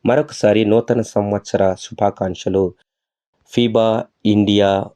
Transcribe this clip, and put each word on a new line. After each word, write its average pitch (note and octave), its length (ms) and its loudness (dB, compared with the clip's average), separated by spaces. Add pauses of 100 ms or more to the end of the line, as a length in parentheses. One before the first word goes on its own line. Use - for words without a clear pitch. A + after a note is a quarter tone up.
మరొకసారి A2+ 580 0
నూతన A2+ 360 0
సంవత్సర G2+ 800 -2
శుభాకాంక్షలు F#2+ 920 -4 (760)
ఫీబా A2+ 540 0 (220)
ఇండియా G2+ 580 2 (120)